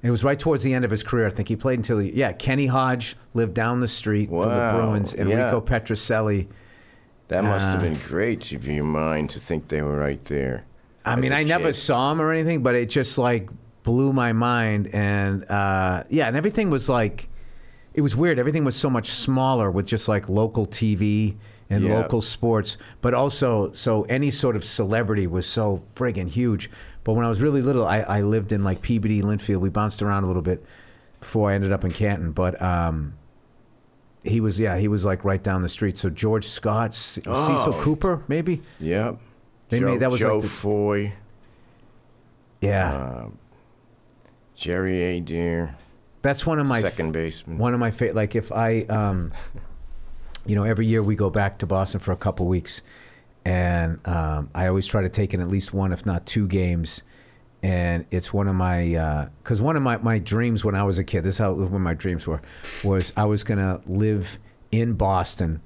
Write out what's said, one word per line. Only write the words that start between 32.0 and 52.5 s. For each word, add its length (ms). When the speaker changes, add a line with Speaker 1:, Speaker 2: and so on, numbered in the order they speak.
Speaker 1:
But, 280
um, 520
he 180
was, 180
yeah, 180
he 120
was, 160
like, 180
right 180
down 200
the 80
street. 280
So 120
George 380
Scott, 480
C-, 320
Speaker 2:
Oh. 200
Speaker 1:
Cecil 340
Cooper, 460
maybe? 340
Speaker 2:
Yep. 380
Speaker 1:
They 100
Speaker 2:
Joe, 120
Speaker 1:
made, 100
that 100
was, 80
Speaker 2:
Joe 160
Speaker 1:
like, 60
the 80
Speaker 2:
Foy. 640
Speaker 1:
Yeah. 340
Speaker 2:
Uh, 320
Jerry 600
Adair. 580
Speaker 1:
That's 240
one 140
of 60
my 140
f-, 60
Speaker 2:
Second 260
baseman. 460
Speaker 1:
one 160
of 60
my 120
fa-, 220
like, 220
if 160
I, 320
um, 480
you 100
know, 80
every 240
year 160
we 120
go 140
back 300
to 80
Boston 320
for 120
a 60
couple 300
weeks, 340